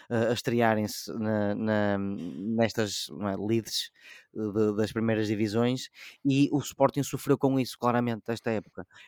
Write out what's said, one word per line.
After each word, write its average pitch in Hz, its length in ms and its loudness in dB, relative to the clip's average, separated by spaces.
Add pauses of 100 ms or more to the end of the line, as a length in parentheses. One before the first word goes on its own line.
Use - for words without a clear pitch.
(100)
a, 113 200 2
a - 40 4
estrearem-se 110 840 0
na, 107 360 0
na, 104 440 2
nestas, 98 1120 -2
não 95 200 -6
é, 98 60 -2
leads 107 540 -4 (440)
de, 107 420 0
das 107 160 0
primeiras 110 360 0
divisões, 113 600 0 (340)
e 139 300 4
o 147 60 2
Sporting 135 440 2
sofreu 139 360 0
com 135 200 2
isso, 123 200 -4
claramente, 120 500 0
esta 117 220 -4
época. 101 360 -6 (220)